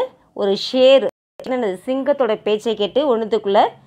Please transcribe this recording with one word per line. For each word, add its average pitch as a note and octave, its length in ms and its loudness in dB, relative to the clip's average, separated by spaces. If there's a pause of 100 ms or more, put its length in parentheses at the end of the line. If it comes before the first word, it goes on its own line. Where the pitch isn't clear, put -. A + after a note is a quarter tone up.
(340)
ஒரு G3+ 240 -2 (140)
ஷேர் B3+ 400 4 (320)
என்னது, A#3 420 -4
சிங்கத்தோட C4 560 -2
பேச்சை G#3+ 340 -2
கேட்டு A3+ 420 0
ஒண்ணுத்துக்குள்ள G#3+ 500 0 (200)